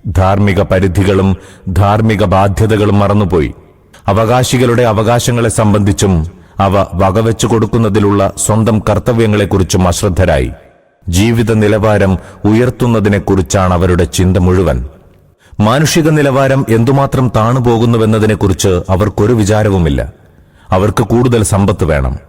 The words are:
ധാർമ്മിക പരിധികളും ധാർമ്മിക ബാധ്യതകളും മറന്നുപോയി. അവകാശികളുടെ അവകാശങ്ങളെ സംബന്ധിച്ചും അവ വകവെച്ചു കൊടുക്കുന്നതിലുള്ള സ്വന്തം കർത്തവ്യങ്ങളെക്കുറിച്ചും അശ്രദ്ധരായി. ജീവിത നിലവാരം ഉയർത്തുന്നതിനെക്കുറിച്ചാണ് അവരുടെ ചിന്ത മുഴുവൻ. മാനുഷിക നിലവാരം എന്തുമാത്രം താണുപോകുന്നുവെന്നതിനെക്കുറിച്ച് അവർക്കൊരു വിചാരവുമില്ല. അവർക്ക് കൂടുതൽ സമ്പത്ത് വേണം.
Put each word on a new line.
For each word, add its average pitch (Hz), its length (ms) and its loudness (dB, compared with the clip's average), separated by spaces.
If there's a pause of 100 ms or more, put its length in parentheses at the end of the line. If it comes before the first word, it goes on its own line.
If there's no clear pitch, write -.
(180)
ധാർമ്മിക 98 420 0 (100)
പരിധികളും 95 600 0 (480)
ധാർമ്മിക 107 460 0 (100)
ബാധ്യതകളും 101 680 0
മറന്നുപോയി. 98 480 0 (640)
അവകാശികളുടെ 120 800 0
അവകാശങ്ങളെ 117 680 0
സംബന്ധിച്ചും 104 560 0 (520)
അവ 95 80 0 (280)
വകവെച്ചു 110 500 0
കൊടുക്കുന്നതിലുള്ള 104 680 0 (220)
സ്വന്തം 110 340 0 (120)
കർത്തവ്യങ്ങളെക്കുറിച്ചും 104 1000 0
അശ്രദ്ധരായി. 87 580 0 (680)
ജീവിത 113 360 0 (120)
നിലവാരം 104 500 2 (360)
ഉയർത്തുന്നതിനെക്കുറിച്ചാണ് 101 1300 0
അവരുടെ 90 280 2 (120)
ചിന്ത 92 280 0
മുഴുവൻ. 90 320 0 (880)
മാനുഷിക 151 420 0 (100)
നിലവാരം 135 460 0 (140)
എന്തുമാത്രം 131 500 0 (120)
താണുപോകുന്നുവെന്നതിനെക്കുറിച്ച് 110 1300 0 (200)
അവർക്കൊരു 104 480 0
വിചാരവുമില്ല. 95 580 0 (800)
അവർക്ക് 104 340 0
കൂടുതൽ 120 320 2 (100)
സമ്പത്ത് 98 380 0
വേണം. 67 240 -2 (140)